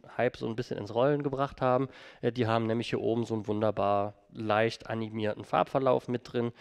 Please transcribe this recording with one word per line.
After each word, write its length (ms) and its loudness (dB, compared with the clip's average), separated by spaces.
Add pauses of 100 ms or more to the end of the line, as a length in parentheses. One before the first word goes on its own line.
(160)
Hype 220 0
so 100 -4
ein 80 -2
bisschen 220 -4
ins 180 -6
Rollen 260 4
gebracht 380 -2
haben. 300 2 (320)
Äh, 100 0
die 160 0
haben 200 2
nämlich 200 0
hier 140 -2
oben 240 0
so 80 -4
einen 140 -4
wunderbar 680 2 (180)
leicht 580 0
animierten 540 -4
Farbverlauf 640 2
mit 240 -4
drin 300 -2